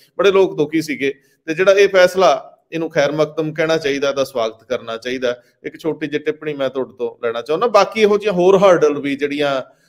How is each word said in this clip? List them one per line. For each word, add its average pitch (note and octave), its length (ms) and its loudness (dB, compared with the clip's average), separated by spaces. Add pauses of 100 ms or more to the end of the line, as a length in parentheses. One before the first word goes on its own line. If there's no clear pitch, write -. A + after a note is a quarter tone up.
(180)
ਬੜੇ F#3+ 120 4
ਲੋਕ F#3 260 2
ਦੁਖੀ D#3 260 -2
ਸੀਗੇ। C3+ 320 -4 (320)
ਤੇ D#3+ 80 -4
ਜਿਹੜਾ F#3+ 180 4
ਇਹ G3 160 6
ਫੈਸਲਾ, F#3 720 2 (140)
ਇਹਨੂੰ E3 180 -6
ਖੈਰ C#3+ 220 0
ਮਕਦਮ D3+ 420 -2
ਕਹਿਣਾ D#3+ 220 -2
ਚਾਹੀਦਾ, C#3+ 320 -2
ਇਹਦਾ C3+ 160 -2
ਸਵਾਗਤ A2+ 400 -6
ਕਰਨਾ A2+ 320 -8
ਚਾਹੀਦਾ। B2 460 -6 (220)
ਇੱਕ D3+ 140 -14
ਛੋਟੀ D3+ 280 -6
ਜਿਹੀ D3 160 -6
ਟਿੱਪਣੀ D3+ 320 -6
ਮੈਂ C3+ 160 -4
ਤੁਹਾਡੇ B2+ 280 -6
ਤੋਂ A#2 280 -8
ਲੈਣਾ A#2 160 -4
ਚਾਹੁੰਦਾ। D#3+ 240 -2
ਬਾਕੀ G#3 340 2
ਇਹੋ G#3 180 2
ਜਿਹੀਆਂ G3+ 140 -2
ਹੋਰ F3+ 260 4
hurdle D#3 420 4
ਵੀ C#3 160 -4
ਜਿਹੜੀਆਂ C#3+ 460 -2 (260)